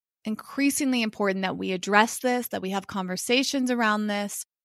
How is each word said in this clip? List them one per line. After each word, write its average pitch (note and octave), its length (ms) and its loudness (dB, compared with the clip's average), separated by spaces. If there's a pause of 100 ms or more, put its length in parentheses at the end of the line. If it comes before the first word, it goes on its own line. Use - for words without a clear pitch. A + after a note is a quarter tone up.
(260)
increasingly C4 800 0
important G3 400 0
that F3+ 140 -2
we F#3+ 160 -4
address G#3 480 4
this, B3 280 0
that G3 140 -6
we F#3 80 -4
have G3 160 -4
conversations B3 840 0
around G#3+ 360 2
this, G3+ 380 -4 (200)